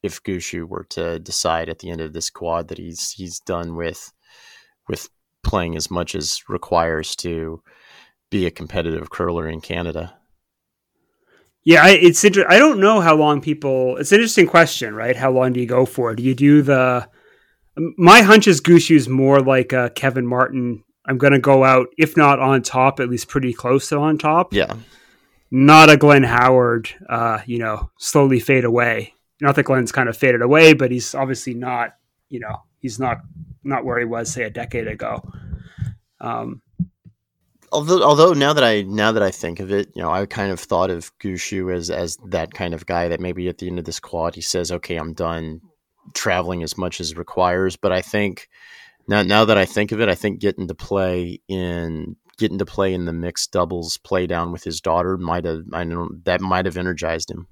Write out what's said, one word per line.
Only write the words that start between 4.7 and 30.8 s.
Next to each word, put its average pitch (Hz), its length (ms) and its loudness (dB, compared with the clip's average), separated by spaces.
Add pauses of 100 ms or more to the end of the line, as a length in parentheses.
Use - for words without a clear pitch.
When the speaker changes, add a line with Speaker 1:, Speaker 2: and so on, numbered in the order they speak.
Speaker 1:
with - 220 -10 (340)
playing 85 320 -2
as 80 160 -8
much 87 240 -6
as - 320 -8
requires 82 720 -4
to 80 440 -10 (680)
be 98 160 -2
a 82 60 -4
competitive 80 580 -8
curler 85 400 -6
in 82 100 -10
Canada. 85 560 -8 (1500)
Speaker 2:
Yeah, 160 200 6
I, 185 80 10
it's 175 320 6
inter-, 196 260 4
I 180 80 6
don't 269 220 4
know 202 220 4
how 165 140 4
long 151 260 2
people, 131 560 -4
it's 143 140 -2
an 196 40 6
interesting 220 320 4
question, 123 480 2
right? 117 200 -2
How 131 160 -2
long 127 220 0
do 123 60 -2
you 120 80 -4
go 127 180 2
for? 117 300 -4
Do 117 80 -8
you 131 100 0
do 143 280 6
the, 127 460 0 (680)
m-, 160 200 -6
my 190 240 10
hunch 214 260 8
is 165 140 4
Gushue's 165 460 6
more 135 340 4
like 131 320 0
a 123 220 0
Kevin 131 300 -2
Martin, 123 580 -4 (220)
"I'm 131 140 -2
gonna 139 200 6
go 135 240 4
out, 131 240 4 (120)
if 156 180 2
not 143 220 4
on 131 240 2
top, 131 360 0
at 123 100 -4
least 120 180 -6
pretty 131 260 -4
close 131 360 -2
to 151 80 -2
on 151 200 0
top." 160 360 0
Speaker 1:
Yeah. - 200 0 (760)
Speaker 2:
Not 151 400 8
a 147 60 8
Glenn 143 260 6
Howard, 120 680 2 (200)
uh, 117 360 -2
you 120 140 -6
know, 110 380 -6
slowly 135 420 2
fade 127 260 2
away. 117 480 0 (260)
Not 143 160 2
that 147 80 2
Glenn's 131 280 0
kind 123 180 -2
of 110 80 -8
faded 123 240 2
away, 151 320 8
but 131 180 2